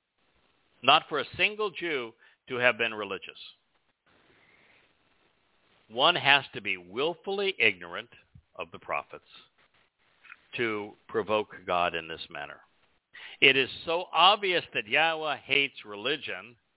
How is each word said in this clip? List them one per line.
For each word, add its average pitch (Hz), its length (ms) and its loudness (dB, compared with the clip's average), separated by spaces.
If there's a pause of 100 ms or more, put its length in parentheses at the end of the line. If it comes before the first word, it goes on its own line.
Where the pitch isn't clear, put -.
(840)
not 147 260 6
for 151 100 -2
a 120 60 -2 (120)
single 208 340 -2
Jew 139 420 -6 (360)
to 127 80 -6
have 120 220 4
been 117 160 -2
religious. 98 440 -8 (2500)
One 139 260 4
has 139 300 4 (100)
to 120 60 -8
be 98 160 -4
willfully 170 840 -4
ignorant 95 500 0 (480)
of 85 160 -8
the 95 60 -16
prophets 76 460 -8 (1300)
to 107 360 -4 (160)
provoke 107 400 0 (180)
God 87 280 2
in 82 120 -8
this 80 140 -12 (100)
manner. 73 280 -14 (840)
It 135 160 8
is 127 120 2 (160)
so 170 280 -2
obvious 180 500 4 (120)
that 117 120 -4
Yahweh 156 580 0
hates 139 400 -2
religion, 107 720 -6 (220)